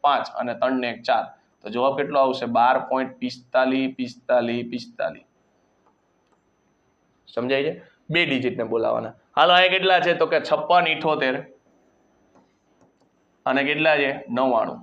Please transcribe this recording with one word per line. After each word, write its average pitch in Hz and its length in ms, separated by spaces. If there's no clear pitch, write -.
પાંચ, 139 260
અને 120 140
ત્રણ 127 300
ને 120 100
એક 113 140
ચાર. 113 160
તો 107 140
જવાબ 131 260
કેટલો 143 220
આવશે? 127 240
બાર 120 300
પોઇન્ટ 131 280
પિસ્તાલીસ 131 760
પિસ્તાલીસ 120 720
પિસ્તાલીસ. - 560
સમજાય 131 320
છે? 160 60
બે 165 220
ડિજિટને 123 420
બોલાવવાના. 113 420
હાલો, 165 220
અહીંયા 185 180
કેટલા 185 240
છે? 170 140
તો 160 180
કે 156 80
છપ્પન 170 540
ઇઠોતેર. 139 400
અને 135 240
કેટલા 151 320
છે? 135 80
નવ્વાણું. 120 540